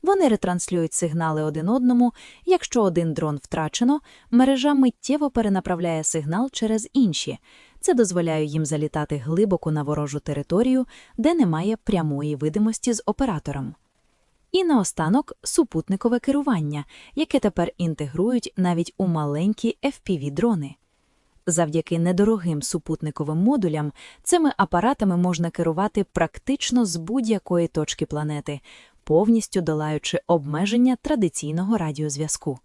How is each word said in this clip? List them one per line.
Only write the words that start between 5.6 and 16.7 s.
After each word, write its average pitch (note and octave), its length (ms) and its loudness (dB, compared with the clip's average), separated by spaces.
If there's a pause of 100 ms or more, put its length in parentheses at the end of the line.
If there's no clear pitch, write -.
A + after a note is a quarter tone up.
сигнал E3 480 -2
через A3 400 -2
інші. F3 460 0 (420)
Це F4+ 140 2
дозволяє F3 500 2
їм D3+ 220 -2
залітати D3+ 500 -2
глибоко E3 560 0
на D3+ 100 -2
ворожу D3 380 -4
територію, A#3 680 0 (300)
де D4 180 2
немає G3 500 0
прямої D3+ 520 -2
видимості G#3+ 560 0
з A3 140 -4
оператором. D3 680 -4 (760)
І F#4 120 2
наостанок A3+ 680 2 (100)
супутникове A3+ 760 0
керування, F#3+ 680 -2 (300)